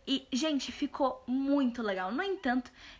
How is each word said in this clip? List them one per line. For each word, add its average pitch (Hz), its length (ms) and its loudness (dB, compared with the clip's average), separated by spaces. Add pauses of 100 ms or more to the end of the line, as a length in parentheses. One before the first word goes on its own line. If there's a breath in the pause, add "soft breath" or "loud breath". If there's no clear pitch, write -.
E, 269 240 -2
gente, 277 400 0
ficou - 540 -2
muito 269 560 2
legal. 190 300 -2
No 262 100 -2
entanto, 339 500 0 (280 loud breath)